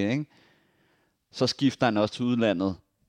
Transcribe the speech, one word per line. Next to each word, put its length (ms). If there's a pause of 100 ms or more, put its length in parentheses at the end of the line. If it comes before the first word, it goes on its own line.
(120)
ikke? 140 (1080)
Så 160
skifter 400
han 100
også 160
til 120
udlandet. 500 (340)